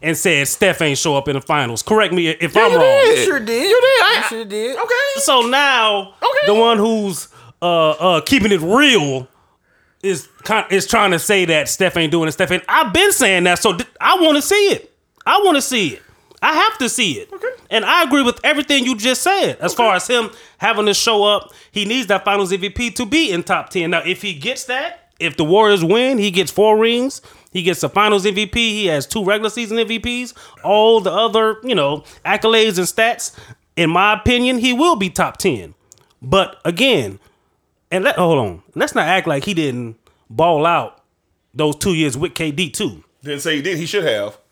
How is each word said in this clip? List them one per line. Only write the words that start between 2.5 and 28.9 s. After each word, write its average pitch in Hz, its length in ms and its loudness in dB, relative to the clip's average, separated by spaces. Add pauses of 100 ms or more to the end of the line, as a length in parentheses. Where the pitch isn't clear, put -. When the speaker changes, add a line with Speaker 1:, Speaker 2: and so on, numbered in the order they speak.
Speaker 2:
Yeah, 466 120 4
Speaker 1:
I'm 466 60 4
Speaker 2:
you 494 40 4
Speaker 1:
wrong. 508 80 6
Speaker 2:
did. 523 340 6
Speaker 3:
You 466 60 2
sure 330 160 0
did. 233 300 -2
Speaker 2:
You 480 100 4
did. 508 220 4
I 403 140 4
Speaker 3:
You 220 120 -2
sure 226 160 -8
did. 214 340 -6
Speaker 2:
Okay. 523 440 -4
Speaker 1:
So 262 240 2
now, 233 760 0
Speaker 2:
Okay. 523 240 0
Speaker 1:
the 415 80 2
one 226 220 4
who's, 208 520 -2 (340)
uh, 170 300 2
uh, 165 280 0
keeping 214 320 2
it 185 80 2
real 165 680 2 (760)
is 190 260 -4 (140)
con-, 214 260 -2
is 190 180 0
trying 208 260 2
to 165 60 0
say 190 280 0
that 151 240 0
Steph 180 260 -2
ain't 160 160 0
doing 165 160 0
it. 156 40 -6
Steph 175 180 -2
ain't. 180 180 -2
I've 262 240 2
been 381 200 2
saying 190 320 2
that, 175 160 2
so 208 120 2
th-, 180 160 -6 (100)
I 339 220 2
wanna 302 220 2
see 403 300 2
it. - 220 -8 (300)
I 330 180 2
wanna 339 200 4
see 190 320 -4
it. - 80 -20 (380)
I 277 140 0
have 427 240 0
to 247 100 -2
see 202 260 -2
it. 95 180 -14
Speaker 2:
Okay. 392 160 -10 (220)
Speaker 1:
And 214 140 0
I 320 200 2
agree 277 180 0
with 240 220 -2
everything 285 400 0
you 254 100 -2
just 233 280 -2
said 339 360 0
as 170 140 -4
Speaker 2:
Okay. 196 100 -2
Speaker 1:
far 202 140 2
as 180 100 -4
him 240 240 -2 (280)
having 214 280 0
to 202 80 2
show 208 300 2
up. 208 280 0 (200)
He 208 120 -4
needs 233 220 -2
that 190 180 0
Finals 196 280 0
M 196 80 -4
V 196 100 -6
P 233 220 -4
to 247 120 -6
be 269 280 -2
in 175 100 -4
top 170 280 -4
ten. 170 200 -2
Now, 170 160 2
if 180 160 -4
he 196 120 -6
gets 208 300 -8
that, 294 540 -10
if 165 180 -6
the 170 80 0
Warriors 202 400 4
win, 240 340 2
he 208 120 0
gets 175 220 -2
four 214 260 4
rings. 240 420 0 (300)
He 185 140 -6
gets 170 160 0
the 147 80 -2
Finals 202 360 2
M 196 120 0
V 208 100 -2
P. 226 260 -2
He 208 140 -4
has 147 180 0